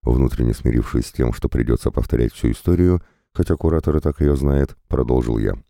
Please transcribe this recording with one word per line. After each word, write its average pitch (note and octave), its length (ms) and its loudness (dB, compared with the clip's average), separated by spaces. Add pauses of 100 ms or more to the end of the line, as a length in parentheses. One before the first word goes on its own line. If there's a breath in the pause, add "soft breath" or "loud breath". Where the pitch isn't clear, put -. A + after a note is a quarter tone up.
Внутренне A#1+ 520 0
смирившись A1+ 520 -2
с - 60 -16
тем, A#1+ 200 0
что - 160 -6
придётся A#1 420 0
повторять A#1 420 0
всю A#1 200 -2
историю, F2+ 500 2 (300 soft breath)
хотя E2+ 240 0
куратор D#2+ 400 0
и D2+ 40 2
так D2 200 -4
её C#2+ 140 4
знает, C#2 420 0 (120)
продолжил A#1+ 500 0
я. G1+ 320 -4